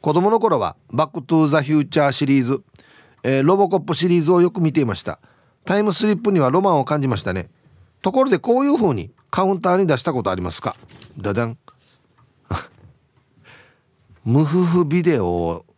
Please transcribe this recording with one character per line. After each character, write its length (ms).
子 140
供 160
の 80
頃 220
は、 160
バ 180
ッ 20
ク 120
ト 220
ゥ 20
ー 20
ザ 140
フ 80
ュ 100
ー 80
チ 120
ャ 60
ー 60
シ 120
リ 160
ー 40
ズ、 180
え 160
ー、 60
ロ 100
ボ 120
コ 100
ッ 20
プ 160
シ 120
リ 120
ー 20
ズ 80
を 100
よ 120
く 80
見 120
て 80
い 40
ま 100
し 80
た。 160
タ 120
イ 60
ム 100
ス 140
リ 80
ッ 80
プ 80
に 80
は 120
ロ 120
マ 80
ン 100
を 40
感 180
じ 60
ま 80
し 80
た 80
ね。 180
と 120
こ 120
ろ 60
で、 80
こ 220
う 40
い 40
う 80
風 180
に 160
カ 120
ウ 100
ン 80
タ 140
ー 20
に 120
出 100
し 60
た 80
こ 100
と 80
あ 40
り 60
ま 120
す 100
か？ 140
ダ 160
ダ 120
ン。 120
<laughs> 1800
無 180
夫 20
婦 400
ビ 180
デ 160
オ 80
を 400